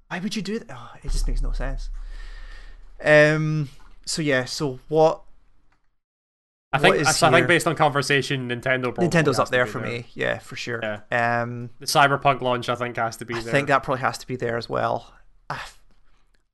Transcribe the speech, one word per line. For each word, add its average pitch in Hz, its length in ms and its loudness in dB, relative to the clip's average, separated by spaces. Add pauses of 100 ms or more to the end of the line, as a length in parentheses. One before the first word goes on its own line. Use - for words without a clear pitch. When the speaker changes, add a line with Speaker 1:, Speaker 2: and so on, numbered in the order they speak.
Speaker 1:
why 175 120 -8
would 196 160 -6
you 214 60 -4
do 208 180 -6
that? - 160 -14
Oh, - 160 -16 (120)
it 143 80 -4
just - 160 2
makes 127 140 0
no 131 100 0
sense. 131 380 -4 (1120)
Um. 151 640 4 (360)
So - 160 -4
yeah. 131 240 2
So 131 420 -6
what? 156 340 4 (1500)
Speaker 2:
I 139 40 0
think, 185 180 6
Speaker 1:
what 160 120 0
is 156 100 2
Speaker 2:
so 170 100 6
I 147 40 6
think 170 100 6
Speaker 1:
here? - 60 0
Speaker 2:
based 170 200 4
on 156 80 0
conversation, 139 760 0
Nintendo 127 340 -2 (120)
probably 180 140 2
Speaker 1:
Nintendo's 160 180 4 (100)
Speaker 2:
has - 20 2
Speaker 1:
up 123 80 4
Speaker 2:
to - 40 -6
Speaker 1:
there 123 140 4
Speaker 2:
be 107 60 -8
Speaker 1:
for 123 100 -8
Speaker 2:
there. 113 100 -6
Speaker 1:
me. 120 220 -8
Yeah, 123 260 -2
for - 160 -16
sure. 117 260 -8
Speaker 2:
Yeah. 117 600 -2
Speaker 1:
Um, 120 280 -8 (100)
Speaker 2:
The 143 60 -14
Cyberpunk 139 560 4
launch, 123 280 0
I 120 60 0
think, 120 200 -6
has 113 220 -4
to 120 80 -12
be 117 100 -8
Speaker 1:
I 113 60 -6
Speaker 2:
there. 113 100 -6
Speaker 1:
think 139 160 2
that 135 160 2
probably 127 180 -2
has 117 180 -2
to - 80 -16
be 127 100 -6
there 117 180 -4
as 117 140 -6
well. 120 440 -2 (360)
I, 139 100 -8 (960)